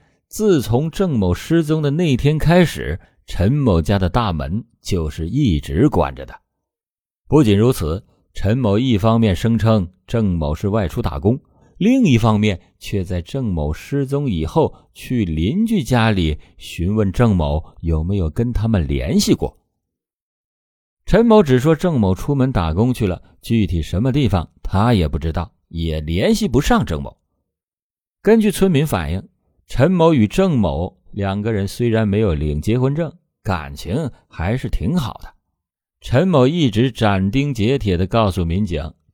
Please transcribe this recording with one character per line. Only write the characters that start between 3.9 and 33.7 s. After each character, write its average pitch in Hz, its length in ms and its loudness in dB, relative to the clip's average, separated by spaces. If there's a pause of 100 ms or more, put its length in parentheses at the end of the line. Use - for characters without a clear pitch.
的 92 120 0
大 110 240 -2
门 78 320 -6 (160)
就 82 280 -4
是 80 200 -8
一 101 300 2
直 71 280 0
关 69 260 0
着 65 120 -14
的。 - 160 -20 (840)
不 156 140 4
仅 107 160 4
如 117 140 4
此， 87 340 -6 (280)
陈 107 240 -2
某 107 200 0
一 123 200 0
方 113 220 2
面 110 140 2
声 117 240 0
称 107 360 0 (120)
郑 104 320 -2
某 76 160 -2
是 101 140 -6
外 98 220 -2
出 120 120 -8
打 98 160 -6
工， 110 220 0 (380)
另 247 260 2
一 135 140 4
方 107 200 2
面 104 220 0 (200)
却 - 220 -6
在 87 200 -6
郑 131 240 -6
某 78 280 -4
失 139 320 -4
踪 139 240 -4
以 82 160 -2
后 151 300 0 (180)
去 123 300 -4
邻 92 420 -2
居 214 180 0
家 113 280 2
里 82 260 0 (200)
询 - 360 -6
问 104 200 0
郑 117 200 2
某 78 300 0 (160)
有 80 240 -2
没 95 140 -2
有 82 120 0
跟 117 220 -4
他 107 160 -2
们 101 180 2
联 69 320 -2
系 - 160 2
过。 - 240 -4 (1500)
陈 226 200 4
某 220 160 6
只 131 180 4
说 151 140 2
郑 160 240 0
某 95 160 2
出 143 220 -2
门 135 160 0
打 82 220 -2
工 117 200 0
去 104 140 -2
了， 87 140 -4 (200)
具 113 240 0
体 85 160 -2
什 87 220 -2
么 135 80 0
地 135 160 2
方 87 240 -2 (100)
他 110 320 0
也 85 140 2
不 71 100 -4
知 78 140 -4
道， 80 220 -8 (160)
也 80 320 -4
联 170 340 0
系 214 100 -2
不 123 140 2
上 233 260 0
郑 76 160 -6
某。 - 200 -14 (1000)
根 220 200 4
据 208 100 2
村 190 180 2
民 156 160 2
反 85 280 -2
映， - 160 -8 (360)
陈 139 240 2
某 170 240 4
与 110 140 4
郑 180 300 2
某 85 440 -2 (100)
两 98 300 -4
个 113 120 -4
人 98 140 -2
虽 120 220 -2
然 110 180 2
没 101 140 2
有 98 120 2
领 76 280 -2
结 113 180 0
婚 135 160 0
证， 160 180 -6 (300)
感 76 320 -6